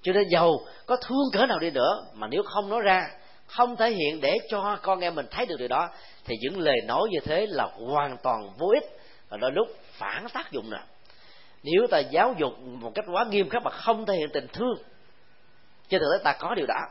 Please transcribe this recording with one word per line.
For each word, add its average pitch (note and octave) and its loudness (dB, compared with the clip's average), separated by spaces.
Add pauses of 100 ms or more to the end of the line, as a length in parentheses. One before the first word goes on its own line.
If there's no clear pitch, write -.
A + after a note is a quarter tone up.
Cho F3+ 0
nên G3 4
dầu E3 4 (200)
có B3 2
thương C4 0
cỡ G#3 4
nào G#3 0
đi E3 0
nữa, C#3+ 2
mà G#2+ -8
nếu C3 0
không G3+ -4
nói A3+ 0
ra, F#3 4 (380)
không A#3+ 0
thể A3+ 4
hiện D#3 0
để D3+ 4 (100)
cho G3+ -2
con F#3+ 2
em F3 -2
mình C#3 -4
thấy A#3 -2
được E3+ -6
điều B2 -4
đó, D3+ 2 (360)
thì A2+ -4
những E3 -4
lời D3 4 (100)
nói D#3+ 2
như D#3+ 0
thế E3+ 0
là C#3 -2
hoàn C3+ -2
toàn A2 -2
vô D#3+ -2
ích D4 -2 (300)
và G#2 -12
đôi B2+ 0
lúc F#3+ 0 (240)
phản G2+ -8
tác - -8
dụng A2+ -6
nữa. - -10 (800)
Nếu F3+ 4
ta E3+ 4
giáo D3+ 4
dục C3+ 0
một B2 -12
cách G#3+ -2
quá G3+ 2
nghiêm G3 2
khắc A#3 -2
mà - -2
không A3 0
thể G3+ 0
hiện D3+ -2
tình C#3 -2
thương, A#3 -2 (1120)
trên F#3 2
thực D3+ 2
tế F#3+ 2
ta C#3+ 6
có E3+ -4
điều D#3 -2
đó C3+ 0 (100)